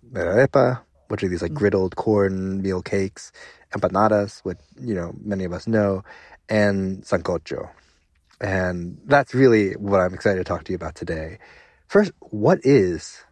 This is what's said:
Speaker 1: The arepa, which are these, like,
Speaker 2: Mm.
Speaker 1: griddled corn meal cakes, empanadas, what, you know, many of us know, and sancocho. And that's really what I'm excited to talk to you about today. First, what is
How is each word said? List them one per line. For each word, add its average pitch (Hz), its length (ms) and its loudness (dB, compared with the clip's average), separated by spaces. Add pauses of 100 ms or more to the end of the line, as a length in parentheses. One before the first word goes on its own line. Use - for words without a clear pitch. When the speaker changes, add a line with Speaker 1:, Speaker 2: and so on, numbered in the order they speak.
(120)
Speaker 1:
The 90 80 -8
arepa, 123 600 2 (280)
which 107 140 -6
are 98 60 -2
these, 87 140 -4
like, 82 100 -6
Speaker 2:
Mm. 76 100 -10
Speaker 1:
griddled 95 340 0
corn 95 640 0
meal 92 200 -4
cakes, - 480 -6 (440)
empanadas, 104 720 0
what, 87 120 -6 (240)
you 117 140 -6
know, 85 280 -6
many 98 220 -6
of 87 80 -6
us 90 140 -10
know, 101 360 0 (460)
and 98 560 0
sancocho. 85 640 -4 (720)
And 90 680 -4
that's 139 280 2
really 113 400 6
what 98 260 0
I'm 92 140 0
excited 95 240 0
to 90 60 -4
talk 87 200 -6
to - 80 -8
you 90 40 -4
about 82 180 -10
today. 80 440 -10 (480)
First, 202 240 4 (100)
what 113 440 0
is 95 540 2 (140)